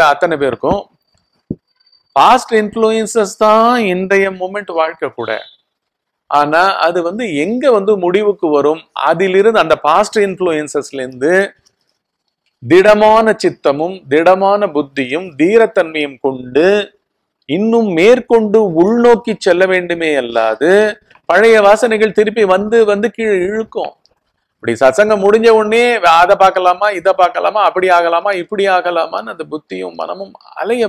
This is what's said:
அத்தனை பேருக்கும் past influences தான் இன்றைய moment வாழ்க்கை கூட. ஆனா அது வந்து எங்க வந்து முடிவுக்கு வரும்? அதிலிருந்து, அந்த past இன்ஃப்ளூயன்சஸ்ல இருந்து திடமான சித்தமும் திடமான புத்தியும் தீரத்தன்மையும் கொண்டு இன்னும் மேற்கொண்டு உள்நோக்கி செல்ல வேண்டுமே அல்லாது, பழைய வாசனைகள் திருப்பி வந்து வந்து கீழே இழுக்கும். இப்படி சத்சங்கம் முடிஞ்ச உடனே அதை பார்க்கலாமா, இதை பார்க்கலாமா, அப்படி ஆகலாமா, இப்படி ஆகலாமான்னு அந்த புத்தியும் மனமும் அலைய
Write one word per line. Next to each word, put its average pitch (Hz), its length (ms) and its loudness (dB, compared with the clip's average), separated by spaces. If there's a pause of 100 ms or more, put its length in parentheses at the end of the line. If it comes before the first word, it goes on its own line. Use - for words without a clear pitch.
(120)
அத்தனை 160 320 -2
பேருக்கும் 139 360 -2 (1400)
past 220 460 2
influences 220 840 -2
தான் 226 320 4 (160)
இன்றைய 190 380 -2 (100)
moment 190 400 -10
வாழ்க்கை 160 280 -4 (100)
கூட. 110 140 -6 (1000)
ஆனா 151 320 2 (240)
அது 175 120 -2 (120)
வந்து 226 160 -8 (180)
எங்க 240 200 -4 (140)
வந்து 202 160 0 (120)
முடிவுக்கு 190 500 0
வரும்? 151 260 0 (280)
அதிலிருந்து, 190 540 2
அந்த 160 120 0 (120)
past 196 300 0 (100)
இன்ஃப்ளூயன்சஸ்ல 151 760 -6
இருந்து 131 280 -2 (1300)
திடமான 214 640 4 (160)
சித்தமும் 160 540 -4 (140)
திடமான 190 640 2
புத்தியும் 143 520 -6 (140)
தீரத்தன்மையும் 160 840 0
கொண்டு 131 400 -2 (840)
இன்னும் 220 400 0 (100)
மேற்கொண்டு 220 600 2 (240)
உள்நோக்கி 233 500 2 (140)
செல்ல 175 160 2 (100)
வேண்டுமே 175 380 -2 (120)
அல்லாது, 117 480 -2 (600)
பழைய 220 260 4 (100)
வாசனைகள் 214 520 2
திருப்பி 214 260 0 (100)
வந்து 214 240 0 (120)
வந்து 208 260 -2
கீழே 220 200 -2 (100)
இழுக்கும். 214 460 -8 (640)
இப்படி 117 160 -6 (100)
சத்சங்கம் 202 420 2
முடிஞ்ச 220 240 4 (100)
உடனே 220 240 0 (400)
அதை 185 200 4
பார்க்கலாமா, 185 440 2 (120)
இதை 185 220 0
பார்க்கலாமா, 175 480 -2
அப்படி 185 180 -2 (100)
ஆகலாமா, 170 340 0 (120)
இப்படி 196 220 -6 (120)
ஆகலாமான்னு 175 580 -4
அந்த 165 180 -12
புத்தியும் 175 480 -12
மனமும் 185 320 -12 (300)
அலைய 220 260 -2